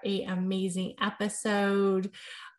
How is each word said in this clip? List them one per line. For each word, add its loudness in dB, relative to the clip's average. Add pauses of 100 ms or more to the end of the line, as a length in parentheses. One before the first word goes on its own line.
a 0
amazing -2
episode 2 (480)